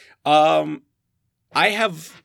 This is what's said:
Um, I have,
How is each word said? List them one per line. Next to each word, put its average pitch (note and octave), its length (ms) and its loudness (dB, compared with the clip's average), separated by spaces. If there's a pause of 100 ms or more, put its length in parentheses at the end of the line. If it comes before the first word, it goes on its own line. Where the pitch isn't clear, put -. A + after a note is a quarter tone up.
(260)
Um, D3+ 560 2 (720)
I E3+ 140 0
have, G#3 560 -6